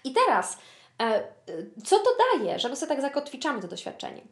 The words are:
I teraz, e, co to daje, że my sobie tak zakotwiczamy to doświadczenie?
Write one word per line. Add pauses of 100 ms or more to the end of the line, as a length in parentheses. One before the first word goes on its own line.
I
teraz, (440)
e, (600)
co
to (240)
daje,
że
my
sobie
tak
zakotwiczamy
to
doświadczenie? (100)